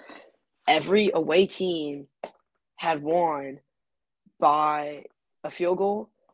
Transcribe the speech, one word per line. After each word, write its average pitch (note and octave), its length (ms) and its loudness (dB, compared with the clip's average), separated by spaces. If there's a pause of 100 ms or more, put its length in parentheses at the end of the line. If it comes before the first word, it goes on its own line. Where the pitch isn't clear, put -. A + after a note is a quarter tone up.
(680)
every E3+ 460 4
away E3 340 4
team D3+ 640 -6 (680)
had D#3+ 260 -4
won D3 580 -2 (800)
by D3 640 0 (420)
a D3+ 40 -10
field F3+ 280 -2
goal, G3+ 320 -4 (240)